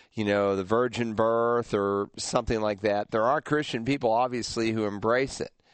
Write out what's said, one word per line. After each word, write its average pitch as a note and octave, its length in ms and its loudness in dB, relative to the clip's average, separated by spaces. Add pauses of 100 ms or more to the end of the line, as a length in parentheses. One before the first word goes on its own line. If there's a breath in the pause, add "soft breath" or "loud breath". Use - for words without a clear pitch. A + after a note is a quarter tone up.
(120 loud breath)
you A2 120 -4
know, G2+ 320 2
the F#2+ 80 -2
virgin A2+ 500 0
birth A#2 580 2
or G2+ 440 0
something A2+ 440 -2
like G#2+ 200 -2
that. G#2 320 0
There A2 100 2
are C#3+ 180 2
Christian D3 440 -2
people, C3 260 0
obviously, A#2 640 0
who A2 140 0
embrace A2 540 0
it. - 120 -8 (220 soft breath)